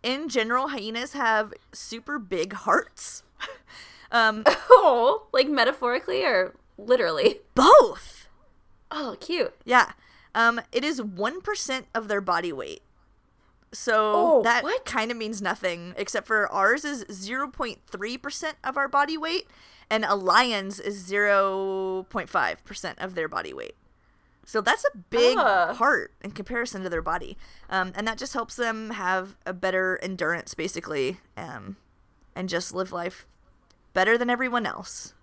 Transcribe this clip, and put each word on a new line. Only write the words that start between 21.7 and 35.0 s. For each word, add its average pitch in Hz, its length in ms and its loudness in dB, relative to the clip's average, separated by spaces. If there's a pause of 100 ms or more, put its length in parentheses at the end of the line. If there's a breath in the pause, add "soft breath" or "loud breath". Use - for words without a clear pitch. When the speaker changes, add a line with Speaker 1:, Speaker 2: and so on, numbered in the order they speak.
Speaker 1:
point 185 180 -6
five 101 360 -2
percent - 340 -12
of 92 160 -10
their 156 120 -4
body 85 240 -8
weight. 64 240 -12 (680)
So 220 160 -4
that's 226 320 0
a - 20 -20 (140)
big 240 300 4
Speaker 2:
Ugh. 190 380 2
Speaker 1:
heart 233 340 0 (100)
in 208 120 -12
comparison 233 500 -8
to 185 60 -6
their 170 120 -4
body. 165 340 -8 (320 soft breath)
Um, 185 280 -4
and 208 120 -4
that 220 120 -6
just 269 140 -8
helps 233 240 -6
them 220 340 -4
have 190 520 -4
a 185 100 -8
better 185 500 0
endurance, 175 500 -4
basically, 156 680 -4 (160)
um, 131 420 -14 (580)
and 185 120 -8
just 175 280 -4
live 185 160 -4
life 180 340 -10 (680)
better 202 240 4
than 240 120 0
everyone 247 360 0
else. - 580 -10